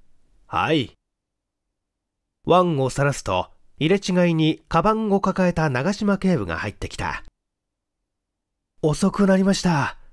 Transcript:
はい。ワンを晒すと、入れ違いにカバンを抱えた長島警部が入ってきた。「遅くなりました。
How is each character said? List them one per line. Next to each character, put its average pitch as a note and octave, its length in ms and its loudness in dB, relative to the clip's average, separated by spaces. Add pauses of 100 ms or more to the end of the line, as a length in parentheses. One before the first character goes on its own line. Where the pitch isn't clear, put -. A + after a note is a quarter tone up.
(460)
は G2 260 -2
い。 D3 200 -2 (1500)
ワ F3+ 160 4
ン D#3+ 180 0
を C3 80 0
晒 C#3 300 -2
す - 40 -12
と、 F#2 280 -2 (280)
入 F#3 220 2
れ - 0 - (260)
違 E3+ 40 2
い E3 40 0
に D#3 340 0
カ E3 120 2
バ G#3+ 140 2
ン A3 180 -2
を G3 80 2
抱 F#3+ 260 0
え F3 60 2
た D#3 160 0
長 C3+ 240 -2
島 G3+ 240 -2
警 F#3 220 0
部 G2 80 -4
が E2 120 -4
入 G#2 120 -6
っ - 40 -12
て - 140 -10
き - 80 -14
た。 F2+ 260 -6 (1600)
「遅 E3 300 0
く G3+ 160 2
な F#3+ 80 4
り F#3+ 80 2
ま G3 100 2
し - 80 -2
た。 D#3 340 0 (160)